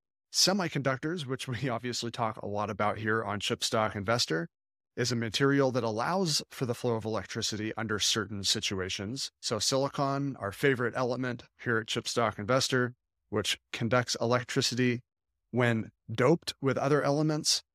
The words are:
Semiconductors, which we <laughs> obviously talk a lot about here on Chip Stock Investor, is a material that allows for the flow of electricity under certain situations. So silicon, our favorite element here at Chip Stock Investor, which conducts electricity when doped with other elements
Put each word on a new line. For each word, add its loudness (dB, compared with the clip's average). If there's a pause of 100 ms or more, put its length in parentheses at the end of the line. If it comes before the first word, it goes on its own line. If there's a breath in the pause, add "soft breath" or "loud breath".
(300)
Semiconductors, 0
which -6
we -4
<laughs> 0
obviously -4
talk -2
a -6
lot -2
about 0
here 0
on -4
Chip -2
Stock 2
Investor, 0 (500)
is 0
a 0
material 2
that 0
allows 0
for -4
the -2
flow 0
of -4
electricity -4
under -2
certain -2
situations. -2 (100)
So -2
silicon, 0
our -4
favorite 2
element -2 (200)
here 2
at -4
Chip -4
Stock 0
Investor, 2 (380)
which 0 (140)
conducts 0
electricity 2 (520)
when 2 (260)
doped 4
with 0
other 2
elements 2 (120)